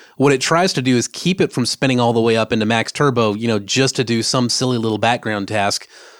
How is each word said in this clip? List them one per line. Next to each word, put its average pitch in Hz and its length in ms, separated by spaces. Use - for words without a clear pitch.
What 139 160
it 131 80
tries 180 320
to 135 100
do 127 140
is 110 100
keep - 340
it 147 100
from 123 140
spinning 131 340
all 120 140
the 113 80
way 113 160
up 110 160
into 110 140
max 113 240
turbo, 120 420
you 113 140
know, 110 100
just 123 380
to 135 80
do 113 180
some 123 280
silly 127 280
little 110 220
background 107 480
task. 104 400